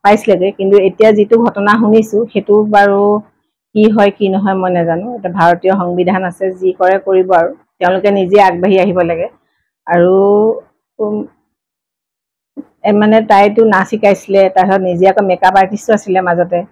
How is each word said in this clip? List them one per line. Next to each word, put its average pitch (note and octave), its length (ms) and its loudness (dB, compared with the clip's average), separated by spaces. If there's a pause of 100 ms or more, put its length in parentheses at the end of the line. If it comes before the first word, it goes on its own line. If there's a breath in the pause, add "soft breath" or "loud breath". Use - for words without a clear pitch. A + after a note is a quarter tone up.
পাইছিলেগৈ, G3+ 480 0
কিন্তু G3 280 0
এতিয়া F#3+ 340 2
যিটো G#3+ 240 2
ঘটনা G#3 440 0
শুনিছো, A3 440 0
সেইটো G#3 380 -4
বাৰু G3+ 380 2 (760)
কি G#3+ 160 2
হয় G#3 200 2
কি G3+ 180 -6
নহয় G3 260 -2
মই F#3 160 -2
নাজানো। E3+ 440 -2
এটা G3 140 -10
ভাৰতীয় F3 440 0
সংবিধান F3+ 520 -2
আছে, F#3 260 -6
যি F#3 220 -4
কৰে F#3 260 0
কৰিব F#3+ 340 -2
আৰু, E3+ 180 2 (280)
তেওঁলোকে F#3+ 320 0
নিজে G3 300 2
আগবাঢ়ি F#3 380 2
আহিব F3+ 220 0
লাগে। E3+ 280 -4 (580)
আৰু, F3 280 2 (840)
উম, G#3+ 240 -6 (1600)
এ, G#3 80 0
মানে, G#3 300 2
তাইতো G#3+ 420 2
নাচ F#3+ 240 0
শিকাইছিলে, G3 600 0
তাৰপিছত F#3+ 320 0
নিজে F3+ 260 -2
আকৌ G3 160 2
makeup F#3 340 0
আৰ্টিষ্টো G3 360 -2
আছিলে F#3+ 280 -2
মাজতে F3 400 -2 (120)